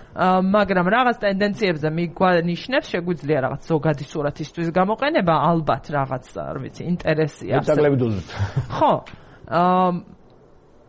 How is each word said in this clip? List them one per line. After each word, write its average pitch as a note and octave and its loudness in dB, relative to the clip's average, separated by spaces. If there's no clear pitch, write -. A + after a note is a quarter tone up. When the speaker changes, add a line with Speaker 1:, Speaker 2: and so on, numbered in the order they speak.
Speaker 1:
ა, F#3 2
მაგრამ F#3+ 2
რაღაც A#3 2
ტენდენციებზე G3 0
მიგვანიშნებს, F3 0
შეგვიძლია E3+ -2
რაღაც C3 -4
ზოგადი D3+ 0
სურათისთვის D#3 -6
გამოყენება, G#3 2
ალბათ D#3 0
რაღაც, C3+ -4
არ D2+ -8
ვიცი, - -12
ინტერესი D#3 -2
არსებობს. C3+ 0
Speaker 2:
მეტნაკლები D3 4
დოზით. A2 0
Speaker 1:
ხო. D4 2
ა, D#3+ 0